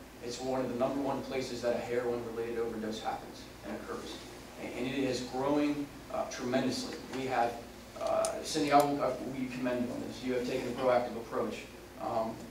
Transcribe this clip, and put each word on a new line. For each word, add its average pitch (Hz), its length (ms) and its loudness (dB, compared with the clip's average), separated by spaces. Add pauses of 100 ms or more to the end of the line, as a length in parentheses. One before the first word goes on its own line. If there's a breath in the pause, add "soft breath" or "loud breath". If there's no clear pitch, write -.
(240)
it's - 160 -6
one 131 200 2
of 120 120 0
the 120 60 -2
number 135 220 2
one 135 220 0
places 123 400 -2
that 120 120 4
a 113 60 0
heroin-related 117 760 0
overdose 107 460 -2
happens - 400 -4 (240)
and 107 80 -4
occurs. - 400 -6 (480)
And, - 120 -6
and 123 120 -2
it 143 140 0
is 127 220 2 (100)
growing, 147 560 2 (260)
uh, 127 160 0
tremendously. 127 680 0 (180)
We 131 100 -2
have, 120 260 4 (480)
uh, - 280 4 (160)
Cindy, 147 260 2
I 143 80 10
will, 143 240 6
uh, 120 80 4 (260)
we 127 100 -2
commend 123 420 0
you - 40 -4
on - 140 -4
this. - 160 -8
You 127 120 0
have 123 120 2
taken 123 220 0
a 120 120 -2
proactive 120 360 6
approach, 113 480 -2 (360)
um, - 360 0 (140)